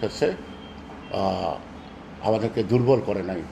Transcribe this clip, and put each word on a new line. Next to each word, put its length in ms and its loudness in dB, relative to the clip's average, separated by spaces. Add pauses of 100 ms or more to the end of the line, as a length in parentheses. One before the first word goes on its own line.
কাছে, 320 2 (760)
আহ, 440 0 (640)
আমাদেরকে 420 2
দুর্বল 420 6
করে 180 0
নাই। 180 -2 (100)